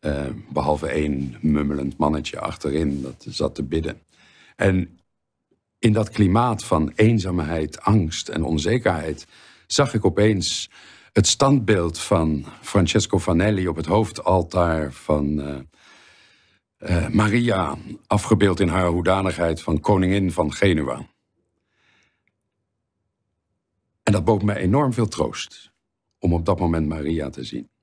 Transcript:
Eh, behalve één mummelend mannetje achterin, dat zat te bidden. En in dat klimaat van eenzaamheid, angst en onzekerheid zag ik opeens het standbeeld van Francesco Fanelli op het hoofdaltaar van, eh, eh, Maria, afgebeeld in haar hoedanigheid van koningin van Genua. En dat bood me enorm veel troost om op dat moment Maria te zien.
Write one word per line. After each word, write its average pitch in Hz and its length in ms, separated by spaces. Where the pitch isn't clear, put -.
Eh, 71 260
behalve 76 380
één 69 540
mummelend 73 560
mannetje 76 440
achterin, 71 640
dat 65 260
zat - 260
te - 80
bidden. 78 400
En 92 420
in 110 140
dat 107 180
klimaat 107 540
van 80 300
eenzaamheid, 90 880
angst 95 480
en 80 140
onzekerheid 80 840
zag - 280
ik 107 100
opeens 101 680
het - 140
standbeeld 104 720
van 80 460
Francesco 98 580
Fanelli 92 500
op 78 80
het 80 100
hoofdaltaar 87 1040
van, 73 480
eh, 71 180
eh, 85 320
Maria, 104 680
afgebeeld 98 540
in 92 80
haar 90 180
hoedanigheid 87 760
van 78 180
koningin 95 520
van 82 200
Genua. 71 540
En 104 100
dat 90 120
bood 101 180
me 104 140
enorm 123 360
veel 113 160
troost - 600
om 85 140
op 82 120
dat 90 140
moment 82 300
Maria 76 420
te - 140
zien. - 260